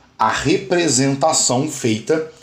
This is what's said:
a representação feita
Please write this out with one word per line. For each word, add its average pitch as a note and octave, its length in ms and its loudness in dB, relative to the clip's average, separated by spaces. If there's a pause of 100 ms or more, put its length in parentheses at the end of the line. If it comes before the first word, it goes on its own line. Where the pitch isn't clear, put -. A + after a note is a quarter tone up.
(200)
a A2 100 2
representação C#3 1400 0
feita D3 640 -2 (120)